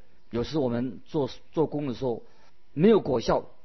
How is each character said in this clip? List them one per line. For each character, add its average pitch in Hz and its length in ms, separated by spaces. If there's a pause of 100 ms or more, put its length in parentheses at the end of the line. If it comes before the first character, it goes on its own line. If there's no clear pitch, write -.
(280)
有 117 160
时 147 140
我 131 100
们 117 380
做， 139 240 (200)
做 156 160
工 147 200
的 123 80
时 113 100
候 117 180 (520)
没 180 160
有 208 100
果 123 220
效 151 240 (180)